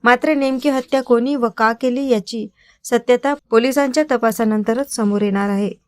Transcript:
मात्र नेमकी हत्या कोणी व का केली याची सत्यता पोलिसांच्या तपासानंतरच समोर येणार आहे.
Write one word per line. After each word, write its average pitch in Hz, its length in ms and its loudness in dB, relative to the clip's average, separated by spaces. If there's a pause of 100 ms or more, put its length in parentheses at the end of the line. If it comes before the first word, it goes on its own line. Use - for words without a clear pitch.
मात्र 247 300 4
नेमकी 269 340 0
हत्या 262 340 0
कोणी 254 340 0
व 233 200 0
का 226 160 2
केली 254 360 -2
याची 214 380 -2 (380)
सत्यता 247 500 0 (160)
पोलिसांच्या 269 600 2
तपासानंतरच 226 840 0
समोर 202 280 0
येणार 202 260 -2
आहे. 202 240 -2 (160)